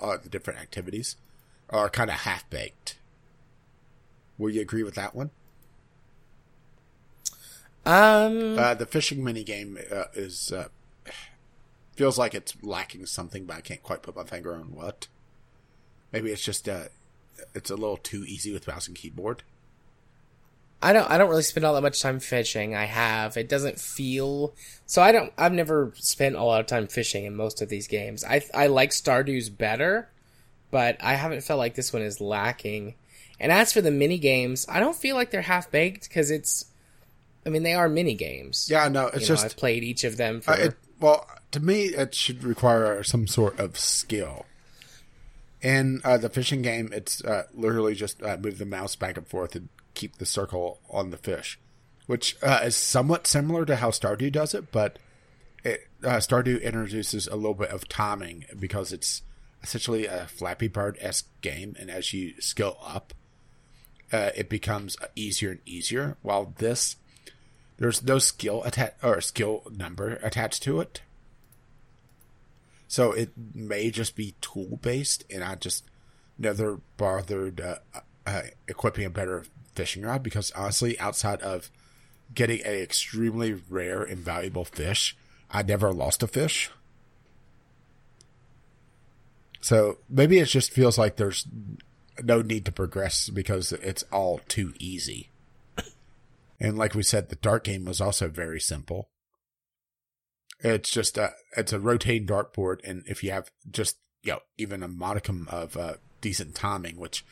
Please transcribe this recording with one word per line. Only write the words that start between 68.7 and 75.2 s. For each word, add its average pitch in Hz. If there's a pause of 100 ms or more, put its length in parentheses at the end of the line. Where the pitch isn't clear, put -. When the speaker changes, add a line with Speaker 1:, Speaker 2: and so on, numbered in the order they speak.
Speaker 1:
or 107
skill 107 (120)
number 95
attached 110
to 151
it. - (1900)
So 120
it 110 (220)
may 107
just 110
be 104
tool-based, 117